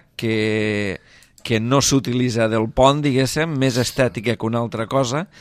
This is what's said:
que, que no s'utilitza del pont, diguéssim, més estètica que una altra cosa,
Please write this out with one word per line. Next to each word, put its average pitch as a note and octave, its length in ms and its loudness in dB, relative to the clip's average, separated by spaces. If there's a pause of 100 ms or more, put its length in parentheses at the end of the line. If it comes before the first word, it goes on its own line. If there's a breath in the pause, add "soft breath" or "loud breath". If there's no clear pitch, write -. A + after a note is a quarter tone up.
(180)
que, G#2+ 800 -2 (480 soft breath)
que A2+ 160 0
no B2+ 240 2
s'utilitza A#2+ 680 0
del A2+ 220 2
pont, C#3+ 320 4
diguéssim, C#3+ 560 0
més C3 200 2
estètica A#2 540 -2
que A2+ 140 -4
una A#2 160 -2
altra A2 260 -6
cosa, C3+ 360 0 (140 loud breath)